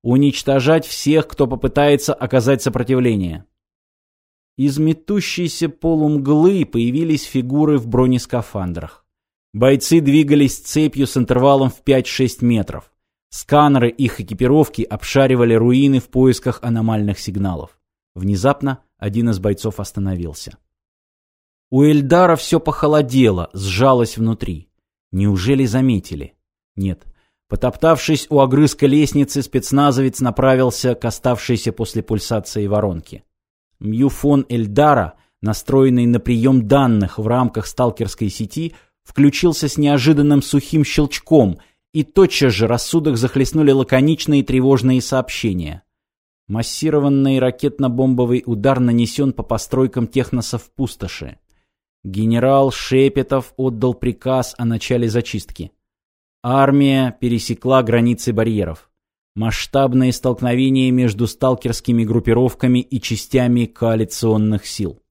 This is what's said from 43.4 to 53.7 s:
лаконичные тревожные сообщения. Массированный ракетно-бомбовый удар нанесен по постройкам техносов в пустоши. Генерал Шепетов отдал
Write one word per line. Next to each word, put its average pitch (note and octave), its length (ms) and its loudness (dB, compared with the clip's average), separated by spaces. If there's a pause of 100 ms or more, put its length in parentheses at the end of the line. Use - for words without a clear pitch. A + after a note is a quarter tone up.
лаконичные C3+ 720 2
тревожные B2+ 560 2
сообщения. F#2 840 -4 (640)
Массированный C#3 920 0
ракетно-бомбовый B2+ 1040 0
удар B2 360 0
нанесен A#2+ 520 0
по B2+ 100 -10
постройкам B2+ 640 -2
техносов A#2+ 580 -4
в - 80 -20
пустоши. - 680 -10 (640)
Генерал A#2 680 2
Шепетов C3+ 840 -2
отдал B2+ 380 -2